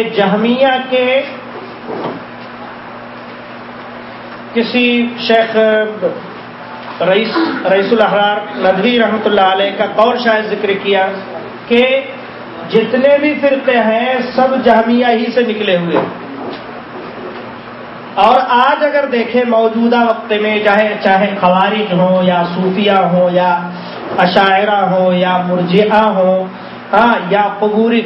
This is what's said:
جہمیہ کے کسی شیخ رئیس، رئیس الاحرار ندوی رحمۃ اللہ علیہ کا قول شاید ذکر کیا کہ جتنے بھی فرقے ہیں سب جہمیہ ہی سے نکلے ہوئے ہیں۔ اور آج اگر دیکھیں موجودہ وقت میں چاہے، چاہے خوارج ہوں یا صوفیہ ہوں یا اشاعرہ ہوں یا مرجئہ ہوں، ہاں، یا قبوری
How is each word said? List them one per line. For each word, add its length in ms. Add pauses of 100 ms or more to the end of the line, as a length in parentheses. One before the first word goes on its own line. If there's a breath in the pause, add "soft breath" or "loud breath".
(160)
جہمیہ 560 (180)
کے 160 (3500)
کسی 300 (440)
شیخ 280 (1500)
رئیس، 220 (380)
رئیس 220
الاحرار 440 (280)
ندوی 340
رحمۃ 320
اللہ 240
علیہ 240
کا 80 (100)
قول 280
شاید 260
ذکر 200 (120)
کیا 240 (600)
کہ 140 (920)
جتنے 480
بھی 200
فرقے 460
ہیں 240 (240)
سب 160 (140)
جہمیہ 440 (120)
ہی 140
سے 140
نکلے 280
ہوئے 200
ہیں۔ 160 (2250)
اور 120 (200)
آج 260
اگر 280
دیکھیں 360
موجودہ 600
وقت 240 (100)
میں 220
چاہے، 240 (140)
چاہے 260 (120)
خوارج 520
ہوں 320
یا 180 (120)
صوفیہ 440 (140)
ہوں 200
یا 200 (720 loud breath)
اشاعرہ 640
ہوں 260
یا 220 (100)
مرجئہ 540 (160)
ہوں، 220 (540 loud breath)
ہاں، 220 (160)
یا 140 (140)
قبوری 480